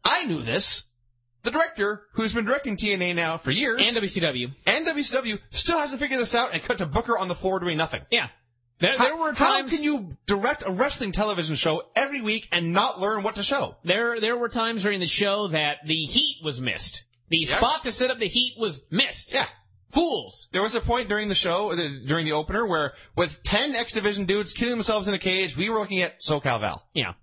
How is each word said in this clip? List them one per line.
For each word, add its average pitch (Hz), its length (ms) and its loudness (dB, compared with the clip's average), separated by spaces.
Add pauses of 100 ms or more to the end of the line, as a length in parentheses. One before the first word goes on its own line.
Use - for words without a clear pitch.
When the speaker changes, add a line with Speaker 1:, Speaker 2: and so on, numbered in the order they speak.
Speaker 1:
I 330 220 4
knew 165 160 -2
this. 123 420 -2 (600)
The 226 80 0
director, 214 500 0 (120)
who's 220 200 0
been 226 120 0
directing 247 300 0
T 208 160 0
N 185 120 0
A 175 100 0
now 165 240 0
for 131 140 -2
years 226 340 2
Speaker 2:
And 233 100 2
W 202 140 0
C 185 100 -2
W. 127 300 0 (160)
Speaker 1:
and 269 200 2
W 294 180 0
C - 120 -2
W, 226 220 0 (140)
still - 260 2
hasn't 269 240 -2
figured 262 180 0
this 233 160 0
out 247 180 2
and 165 100 -4
cut 226 160 -2
to 170 80 -2
Booker 226 300 0
on 185 100 0
the 180 80 -2
floor 190 240 0
doing 170 180 0
nothing. 156 240 0 (100)
Speaker 2:
Yeah. 226 160 2 (540)
There, 226 160 4
Speaker 1:
How, 247 80 6
Speaker 2:
there 302 100 2
were 320 180 0
Speaker 1:
how 320 260 4
Speaker 2:
times 262 120 -4
Speaker 1:
can 302 120 0
you 269 260 0 (160)
direct 208 400 0
a 190 60 0
wrestling 226 420 0
television 175 420 0
show 160 280 2 (120)
every 277 260 0
week 214 300 -2
and 170 220 2
not 208 260 2
learn 202 240 0
what 214 120 -2
to 202 80 -4
show? 180 420 -2
Speaker 2:
There, 226 340 2
there 226 160 0
were 240 140 -2
times 226 340 -2
during 202 160 0
the 180 60 0
show 202 440 0
that 151 360 0
the 160 100 0
heat 160 480 0
was 135 160 -6
missed. - 440 -6 (260)
The 165 120 2
Speaker 1:
Yes. 135 100 -2
Speaker 2:
spot 226 320 2
to 240 80 -4
set 254 200 -2
up 247 80 -6
the 214 80 -2
heat 247 320 -2
was 175 220 -4 (100)
missed. - 400 -2
Speaker 1:
Yeah. - 140 0 (460)
Speaker 2:
Fools. 285 600 -2
Speaker 1:
There 180 100 0
was 220 140 0
a 226 60 0
point 233 260 0
during 208 220 -2
the 190 60 0
show, 185 380 2
the, 147 320 -4
during 156 200 0
the 156 80 0
opener, 180 340 0
where 151 260 0 (220)
with 170 280 -2
ten 254 320 2
X 233 180 -4
Division 202 320 0
dudes 196 280 0
killing 240 200 0
themselves 214 340 0
in 202 60 0
a 185 60 -2
cage, 185 360 0
we 190 140 -2
were 220 100 2
looking 196 220 -2
at - 200 -4
SoCal 139 380 0
Val. 101 340 -4
Speaker 2:
Yeah. 107 300 -2